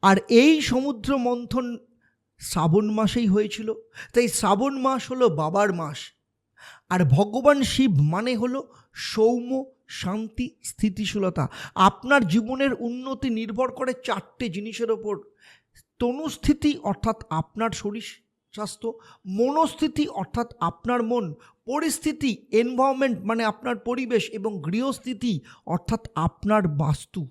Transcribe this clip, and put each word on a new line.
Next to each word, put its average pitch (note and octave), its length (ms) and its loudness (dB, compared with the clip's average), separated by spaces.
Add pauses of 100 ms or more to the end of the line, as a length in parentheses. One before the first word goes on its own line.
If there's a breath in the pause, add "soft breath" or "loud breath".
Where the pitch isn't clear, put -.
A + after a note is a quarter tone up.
আর G3 140 8 (260)
এই D#4 120 8 (160)
সমুদ্র B3+ 480 -2
মন্থন B3 480 -2 (720)
শ্রাবণ F3+ 460 2 (120)
মাসেই A3 360 2
হয়েছিল। G#3+ 340 -2 (440 loud breath)
তাই A#3+ 160 4
শ্রাবণ G#3+ 460 2 (100)
মাস C4 260 0
হলো B3+ 160 2 (140)
বাবার F#3+ 300 2 (100)
মাস। D3 180 -10 (960 loud breath)
আর F#3 80 4 (160)
ভগবান A#3+ 420 4 (140)
শিব C4 200 4 (200)
মানে A3+ 200 -2 (100)
হলো B3+ 180 -2 (500 soft breath)
সৌম্য, A#3+ 400 2 (500)
শান্তি, A3 460 -6 (240)
স্থিতিশীলতা। F#3+ 760 -2 (300 loud breath)
আপনার A#3 480 4 (100)
জীবনের B3+ 400 0 (140)
উন্নতি B3+ 440 -6
নির্ভর A3+ 380 -2 (100)
করে B3+ 140 -2 (140)
চারটে A#3 420 -6
জিনিসের G#3+ 480 -6
ওপর। G#3 180 -6 (880 soft breath)
তনুস্থিতি D4 680 0 (200)
অর্থাৎ A3 280 -2 (220)
আপনার A3 300 -4
শরীর G#3 360 -8 (480)
স্বাস্থ্য, G#3+ 340 -8 (500 loud breath)
মনস্থিতি D4 680 2
অর্থাৎ A#3 400 -4 (120)
আপনার A3+ 420 -2
মন, A3+ 220 0 (420 soft breath)
পরিস্থিতি, D4+ 640 -2 (300)
এনভায়রনমেন্ট C4 560 0 (120)
মানে A3+ 160 0
আপনার A3+ 320 -4 (120)
পরিবেশ, B3 340 0 (160)
এবং G3+ 140 -4 (140)
গৃহস্থিতি A#3+ 680 -2 (340 loud breath)
অর্থাৎ F3+ 360 -2 (120)
আপনার G#3 540 0
বাস্তু। D#3 640 -2